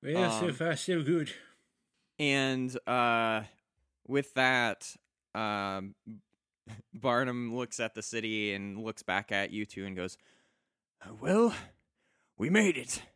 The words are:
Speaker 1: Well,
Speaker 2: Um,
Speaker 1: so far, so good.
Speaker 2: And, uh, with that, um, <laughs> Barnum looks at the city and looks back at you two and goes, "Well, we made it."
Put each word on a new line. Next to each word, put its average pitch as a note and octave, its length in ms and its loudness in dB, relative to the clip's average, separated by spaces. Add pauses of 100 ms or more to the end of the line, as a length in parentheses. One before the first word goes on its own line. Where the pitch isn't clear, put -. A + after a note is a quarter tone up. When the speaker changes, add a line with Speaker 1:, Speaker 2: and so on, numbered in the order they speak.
Speaker 1:
Well, E3+ 280 0
Speaker 2:
Um, - 160 0
Speaker 1:
so D#3 60 -2
far, D#3+ 220 -2
so F3 260 0
good. D#3 300 2 (880)
Speaker 2:
And, C3+ 580 2 (100)
uh, A#2 540 4 (680)
with C#3 280 0
that, B2+ 600 2 (380)
um, G2+ 640 -2 (500)
<laughs> - 480 -20
Barnum A#2+ 600 0
looks B2 240 -6
at A2+ 160 -2
the G#2+ 80 -10
city G#2+ 500 -2
and G2 300 -6
looks A2 180 -8
back F#2+ 300 -2
at G2 180 0
you G#2 160 -4
two G2 220 -10
and F#2+ 80 -8
goes, F#2 240 -6 (1000)
"Well, G3 360 4 (840)
we B2 140 0
made G3 260 6
it." - 240 -6 (140)